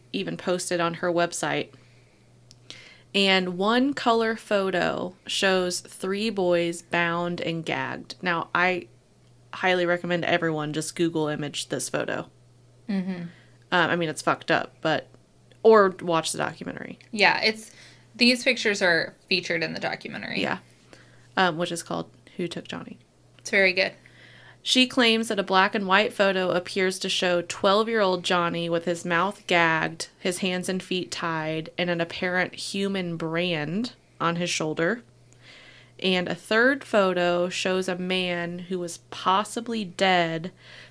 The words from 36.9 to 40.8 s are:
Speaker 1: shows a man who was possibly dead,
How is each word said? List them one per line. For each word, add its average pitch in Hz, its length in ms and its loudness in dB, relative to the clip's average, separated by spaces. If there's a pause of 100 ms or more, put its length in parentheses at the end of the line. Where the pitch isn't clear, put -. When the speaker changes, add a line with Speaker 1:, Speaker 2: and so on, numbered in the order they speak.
Speaker 1:
shows 185 400 -2
a 185 80 -2
man 180 640 -4
who 180 180 -6
was 175 200 -8 (120)
possibly 220 760 -2
dead, 175 640 0 (400)